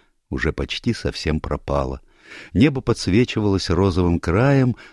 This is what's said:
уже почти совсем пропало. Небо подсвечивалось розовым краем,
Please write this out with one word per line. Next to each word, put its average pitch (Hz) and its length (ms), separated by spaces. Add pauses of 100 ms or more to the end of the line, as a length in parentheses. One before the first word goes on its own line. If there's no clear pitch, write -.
(320)
уже 71 200
почти - 420
совсем 78 460
пропало. 67 640 (520)
Небо 131 280
подсвечивалось 104 880
розовым 87 500
краем, 127 560 (160)